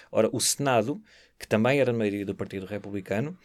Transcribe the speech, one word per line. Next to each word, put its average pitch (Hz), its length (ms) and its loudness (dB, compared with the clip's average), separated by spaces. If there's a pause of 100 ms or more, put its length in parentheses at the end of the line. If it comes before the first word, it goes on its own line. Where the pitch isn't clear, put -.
(120)
Ora, - 220 4
o 110 80 -2
Senado, 139 600 0 (380)
que - 80 -14
também 123 320 4
era 123 140 2
de 117 40 -2
maioria 101 280 0
do 95 100 -4
Partido 95 300 -8
Republicano, 101 800 -6